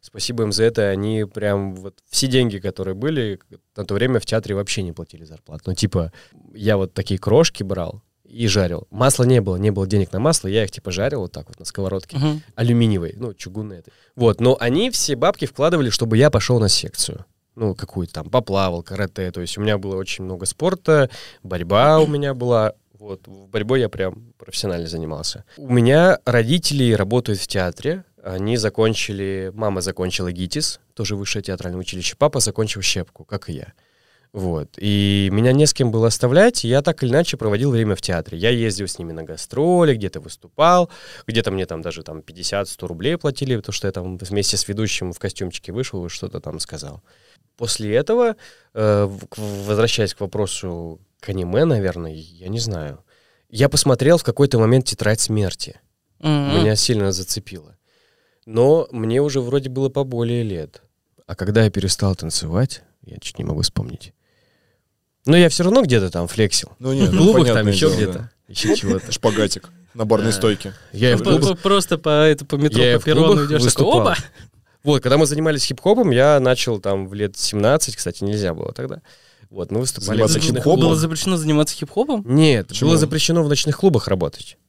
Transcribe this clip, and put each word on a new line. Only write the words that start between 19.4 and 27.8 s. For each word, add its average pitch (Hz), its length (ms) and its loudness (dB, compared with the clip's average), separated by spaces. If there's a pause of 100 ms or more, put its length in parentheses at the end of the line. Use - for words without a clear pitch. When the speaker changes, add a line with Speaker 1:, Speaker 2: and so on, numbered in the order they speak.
Speaker 1:
есть 87 160 -8
у 101 60 -6
меня 104 160 0
было 95 180 -8
очень 95 280 -8
много 92 200 -10
спорта, 156 640 0 (340)
борьба 101 580 2
у 151 60 4
меня 143 280 -4
была. 120 400 0 (180)
Вот, 104 340 -16
в 95 220 -20
борьбой 110 320 0
я 113 80 0
прям 95 480 -8
профессионально 87 500 -6
занимался. 80 580 -10 (120)
У 139 160 -12
меня 139 540 6
родители 123 680 2
работают 104 480 0
в - 60 -10
театре, 110 580 -4 (180)